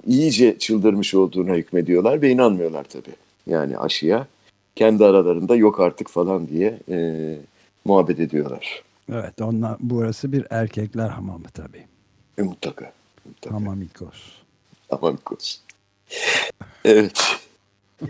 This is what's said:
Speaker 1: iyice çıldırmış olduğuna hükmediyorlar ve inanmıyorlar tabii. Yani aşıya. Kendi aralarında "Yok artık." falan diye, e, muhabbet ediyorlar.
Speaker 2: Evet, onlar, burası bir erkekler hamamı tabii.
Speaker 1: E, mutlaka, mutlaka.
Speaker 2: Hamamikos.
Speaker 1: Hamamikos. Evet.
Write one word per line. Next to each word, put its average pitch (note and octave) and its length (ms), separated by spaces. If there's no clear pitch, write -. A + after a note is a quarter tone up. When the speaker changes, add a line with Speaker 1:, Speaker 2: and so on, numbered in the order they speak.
Speaker 1:
iyice B2+ 520
çıldırmış G2+ 560
olduğuna F#2 400
hükmediyorlar F2+ 680
ve C#3 100
inanmıyorlar F2+ 520
tabii. C2+ 320
Yani C#2+ 300
aşıya. G2+ 500
Kendi G#2+ 300
aralarında F#2 500
"Yok A2 240
artık." F2 300
falan F2 380
diye, F#2+ 320
e, D#2+ 480
muhabbet F2+ 340
ediyorlar. D2 640
Speaker 2:
Evet, A2 280
onlar, A2 380
burası A#2+ 520
bir C#3 180
erkekler A2 600
hamamı F2+ 440
tabii. - 320
Speaker 1:
E, G#2 40
mutlaka, - 500
mutlaka. - 300
Speaker 2:
Hamamikos. G2 640
Speaker 1:
Hamamikos. - 680
Evet. G#2+ 340